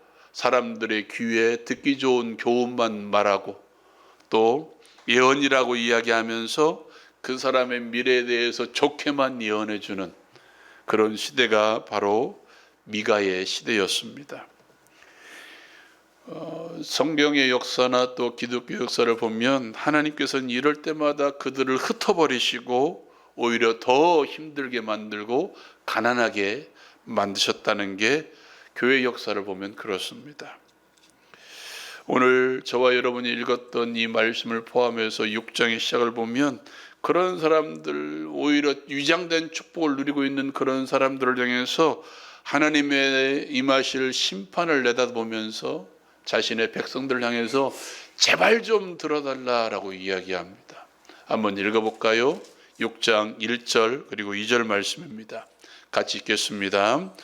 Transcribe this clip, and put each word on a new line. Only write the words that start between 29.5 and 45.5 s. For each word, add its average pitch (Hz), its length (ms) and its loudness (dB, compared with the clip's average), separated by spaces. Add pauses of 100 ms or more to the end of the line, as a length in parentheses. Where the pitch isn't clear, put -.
그렇습니다. 120 840 -10 (1500)
오늘 127 600 4
저와 127 300 2
여러분이 123 360 0
읽었던 117 640 -2
이 117 120 0
말씀을 113 580 0
포함해서 113 680 0
육 110 220 -6
장의 113 260 0
시작을 120 340 0
보면 120 460 -2 (420)
그런 180 380 0
사람들, 156 920 -2
오히려 147 440 2 (120)
위장된 160 640 0
축복을 156 460 -2
누리고 139 280 -2
있는 139 280 -4
그런 131 320 0
사람들을 135 520 2
향해서 123 640 0 (400)
하나님의 143 1080 2
임하실 135 640 2
심판을 175 720 -2
내다보면서 117 1040 -2 (380)